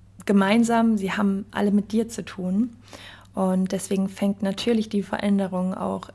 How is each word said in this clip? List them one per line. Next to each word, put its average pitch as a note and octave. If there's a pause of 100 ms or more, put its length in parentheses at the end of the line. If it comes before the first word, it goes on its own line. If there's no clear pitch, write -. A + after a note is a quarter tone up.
(280)
gemeinsam? A3+
Sie F#3+
haben G3
alle G#3
mit G3+
dir A3
zu G3+
tun. F#3+ (580)
Und F#3
deswegen G3
fängt G3
natürlich G#3+
die G3+
Veränderung F#3+
auch F#3+